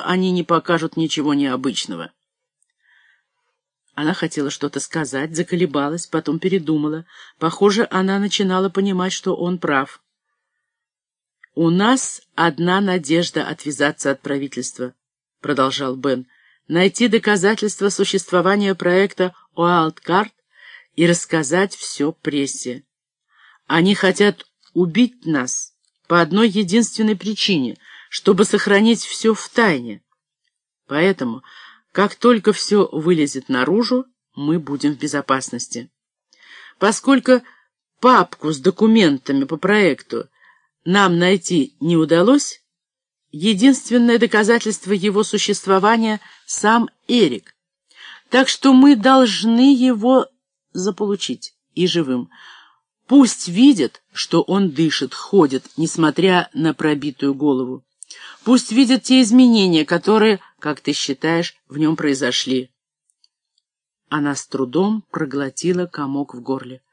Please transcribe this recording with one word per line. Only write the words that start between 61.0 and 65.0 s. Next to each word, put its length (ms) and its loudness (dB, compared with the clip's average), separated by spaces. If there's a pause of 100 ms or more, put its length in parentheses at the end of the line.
в 100 -12
нем 180 2
произошли». 760 -4 (1400)
Она 260 -4
с 120 -12
трудом 640 -4